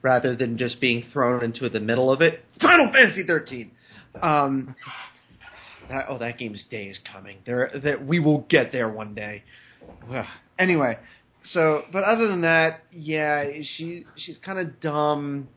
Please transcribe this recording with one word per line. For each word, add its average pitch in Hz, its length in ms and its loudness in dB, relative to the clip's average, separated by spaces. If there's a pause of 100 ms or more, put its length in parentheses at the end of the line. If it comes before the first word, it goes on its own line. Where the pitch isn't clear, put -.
rather 127 320 2
than 117 240 -2
just 120 220 -4
being 117 320 0
thrown 123 320 0
into 117 240 -4
the 110 120 -4
middle 120 320 2
of 135 80 2
it. 165 240 4 (160)
Final 240 320 6
Fantasy 196 320 4
thirteen! 135 460 -4 (500)
Um, 135 540 0 (1120)
that, 135 200 -6
oh, 131 100 -8
that 117 200 -6
game's 107 320 -10
day 107 160 -10
is 98 120 -14 (120)
coming. 98 360 -18
There, 123 240 -2 (140)
that 139 200 -2
we 165 140 0
will 151 220 4 (100)
get 135 220 4
there 120 160 -2
one 107 260 -8
day. 104 300 -12 (680)
Ugh. 123 140 -6 (340)
Anyway, 160 400 2 (540)
so, 156 300 4 (100)
but 190 100 -2
other 226 240 2
than 185 140 0
that, 160 500 2
yeah, 151 540 -2 (320)
she, 165 300 -10 (100)
she's - 280 -16
kinda 190 200 -6
dumb. 147 800 -2 (100)